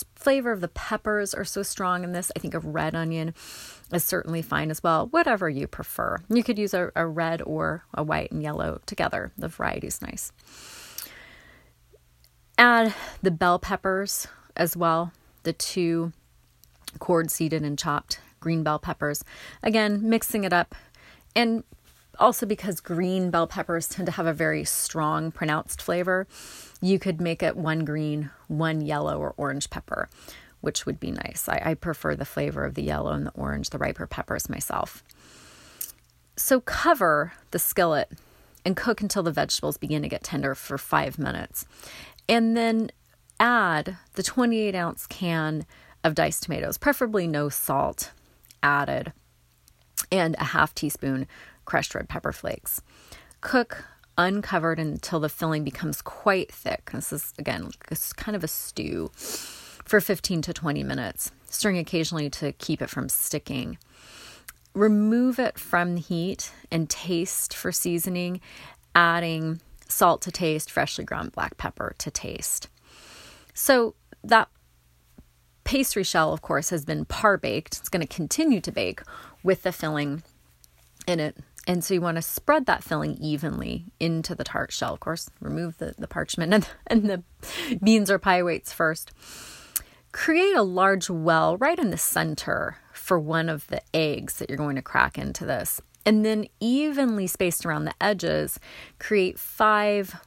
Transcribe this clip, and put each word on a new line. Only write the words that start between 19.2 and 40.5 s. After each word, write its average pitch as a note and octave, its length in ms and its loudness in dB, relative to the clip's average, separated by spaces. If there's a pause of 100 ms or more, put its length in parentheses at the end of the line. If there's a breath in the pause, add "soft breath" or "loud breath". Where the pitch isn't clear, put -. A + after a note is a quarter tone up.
Again, G#3+ 440 2
mixing A3 360 2
it F3+ 100 0
up, F3 220 2 (600 loud breath)
and A3+ 280 2 (560)
also A#3 260 6
because G3 340 -2
green F3+ 520 0
bell E3 160 4
peppers E3+ 400 -4
tend - 180 -6
to E3+ 60 0
have E3 160 -2
a D#3+ 60 4
very D#3 300 0
strong, D#3 680 -2
pronounced D#3 500 -2
flavor, F#3 460 0 (540 loud breath)
you F#3 180 4
could F3 200 -2
make E3 220 -2
it D#3+ 160 0
one D#3+ 260 0
green, D3+ 460 -2 (180 loud breath)
one D#3+ 340 0
yellow D3 360 -2
or D3 200 -4
orange C#3+ 340 -4
pepper, - 360 -6 (520 loud breath)
which - 260 -4
would - 140 -4
be - 100 -6
nice. - 400 -6
I, - 140 0
I D#3+ 100 0
prefer D#3 420 -4
the C#3 100 -6
flavor C#3+ 380 -4
of C#3 120 -4
the D3 80 -4
yellow D3 280 -2
and D3 140 -2
the - 60 -8
orange, - 400 -4
the - 80 -6
riper D3 260 -4
peppers - 440 -6
myself. - 540 -6 (1300 loud breath)
So C4 260 4
cover F3 720 2 (160 loud breath)
the F3 100 -2
skillet E3 520 2 (520 soft breath)
and F#3 140 0
cook A3 240 0
until G3+ 220 0
the E3 80 0
vegetables D3 460 0
begin D3+ 260 -2
to D3 60 -4
get - 120 -4
tender C#3 320 -2